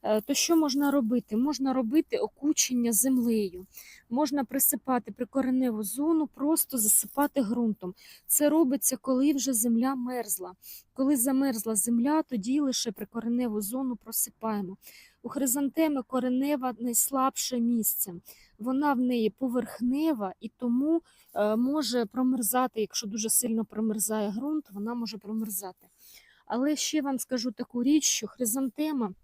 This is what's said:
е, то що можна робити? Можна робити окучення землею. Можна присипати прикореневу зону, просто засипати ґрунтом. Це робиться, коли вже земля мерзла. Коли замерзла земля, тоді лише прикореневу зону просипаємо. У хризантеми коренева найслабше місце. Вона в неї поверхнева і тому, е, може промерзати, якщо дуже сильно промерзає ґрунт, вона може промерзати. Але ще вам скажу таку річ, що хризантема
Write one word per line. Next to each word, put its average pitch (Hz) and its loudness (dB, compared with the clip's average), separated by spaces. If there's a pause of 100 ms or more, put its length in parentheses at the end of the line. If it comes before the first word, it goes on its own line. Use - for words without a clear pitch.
е, 214 2
то 277 -2
що 330 4
можна 285 4
робити? 240 2
Можна 262 2
робити 254 2
окучення 240 0
землею. 220 2 (440)
Можна 277 0
присипати 247 -2
прикореневу 254 -2
зону, 294 0
просто 285 -2
засипати 247 0
ґрунтом. 214 -2 (320)
Це 294 2
робиться, 285 2
коли 262 2
вже 269 0
земля 233 2
мерзла. 240 -6 (400)
Коли 277 2
замерзла 254 0
земля, 240 2
тоді 254 -2
лише 262 -2
прикореневу 226 -2
зону 247 -4
просипаємо. 214 -4 (460)
У - -10
хризантеми 285 0
коренева 254 -2
найслабше 254 0
місце. 233 0 (440)
Вона 262 0
в 240 0
неї 247 2
поверхнева 247 -2
і 220 -10
тому, 269 0 (320)
е, 214 2
може 247 0
промерзати, 254 0
якщо 214 -4
дуже 214 -4
сильно 226 0
промерзає 214 -2
ґрунт, 277 -4
вона 208 -6
може 226 -6
промерзати. 208 -8 (640)
Але 269 0
ще 311 0
вам 269 -2
скажу 240 -4
таку 240 -6
річ, 285 4
що - 0
хризантема 254 -2